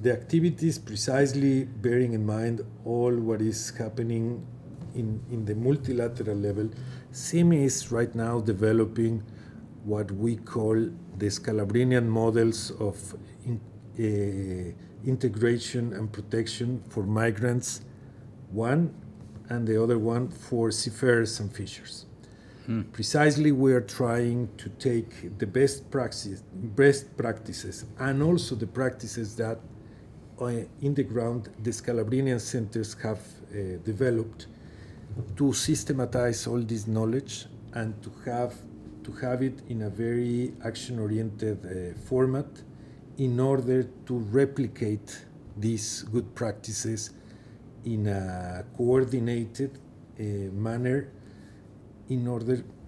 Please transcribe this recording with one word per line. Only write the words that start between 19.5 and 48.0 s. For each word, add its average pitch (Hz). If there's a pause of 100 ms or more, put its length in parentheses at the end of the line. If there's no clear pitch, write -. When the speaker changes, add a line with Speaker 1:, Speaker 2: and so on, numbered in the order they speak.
Speaker 1:
the 110
other 117
one 117
for 117
seafarers 117
and 101
fishers. - (600)
Speaker 2:
Hmm. 113 (120)
Speaker 1:
Precisely, 151
we 131
are 123
trying 120
to -
take 113
the -
best 135
praxis-, 107 (100)
best 123
practices 107 (140)
and 135
also 165
the 110
practices 117
that, 113 (840)
uh, 123 (300)
in 143
the 143
ground 117 (120)
the 107
Scalabrinian 120
centers 110
have, 107 (320)
uh, 92
developed 110 (920)
to 139
systematize 123
all 117
this 110
knowledge 113 (280)
and 110
to - (140)
have, 123 (480)
to -
have 127
it 131
in 113
a 104
very 120 (140)
action-oriented, 110
uh, 90 (100)
format 131 (720)
in 123
order 127 (240)
to 127
replicate 113 (320)
these 107 (100)
good 110
practices 110 (760)
in 107